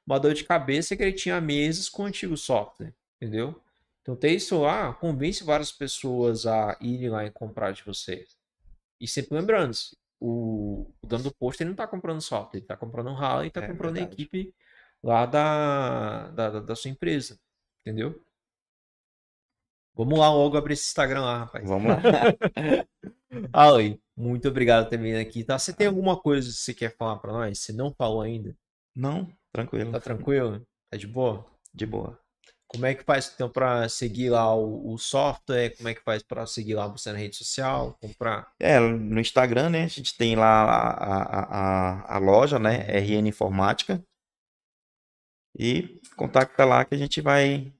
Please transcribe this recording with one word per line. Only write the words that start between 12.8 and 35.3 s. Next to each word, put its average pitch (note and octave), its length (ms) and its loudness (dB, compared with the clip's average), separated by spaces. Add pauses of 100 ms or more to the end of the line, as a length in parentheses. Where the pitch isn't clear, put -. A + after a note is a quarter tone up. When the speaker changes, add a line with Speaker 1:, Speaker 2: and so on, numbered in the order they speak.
Speaker 1:
um C3+ 60 -8
ralo C3 280 -2
e D#3+ 80 -6
tá - 120 -10
Speaker 2:
É - 40 -10
Speaker 1:
comprando E3+ 300 -6
a - 40 -6
Speaker 2:
verdade. F3+ 200 -8
Speaker 1:
equipe F#3 320 -8 (500)
lá A#2 220 4
da, C3 1040 0
da, A2+ 220 -4
da, G#2+ 100 -6
da A2 140 -8
sua C3+ 160 -10
empresa, C#3 460 -4 (440)
entendeu? A2 420 -6 (1700)
Vamos B2+ 240 0
lá D3+ 140 8
logo D3 260 4
abrir C#3+ 160 -2
esse - 140 -6
Instagram C3+ 340 0
lá, A#2+ 180 -2
rapaz. A2 280 -10
Speaker 2:
Vamos G2 240 0
lá. F#3 60 4
Speaker 1:
<laughs> F#3 1500 0
Alan, A#2+ 460 8 (180)
muito A#2+ 320 -4
obrigado A#2+ 380 4
por A2+ 60 -8
ter A#2 60 -4
vindo A2+ 200 -2
aqui, A2+ 260 -6
tá? C3+ 140 -2
Você F3 160 -6
tem G#3 140 2
alguma F#3+ 280 2
coisa C#3+ 320 0
que A#2 80 -12
você - 180 -8
quer A#2 220 -6
falar A2+ 220 -4
pra G2+ 160 -12
nós? A2 260 -4
Você - 140 -10
não C3 180 -4
falou A2 300 -2
ainda? A2 340 -8 (400)
Speaker 2:
Não, D3+ 320 -4 (240)
tranquilo. A2+ 400 -4
Speaker 1:
Tá A#2 80 -4
tranquilo? A#2+ 640 -4 (300)
Tá A2+ 60 -10
de G2+ 100 -12
boa? A#2 380 -2 (280)
Speaker 2:
De G2+ 120 -8
boa. G#2+ 320 -8 (500)
Speaker 1:
Como A#2+ 180 -6
é C3+ 80 0
que C3+ 100 -10
faz, C#3 300 0
então, B2+ 160 -6
pra B2 400 0
seguir B2 400 -4
lá A2+ 240 4
o, A2 400 -2
o A2+ 60 -8
software? C3 800 -2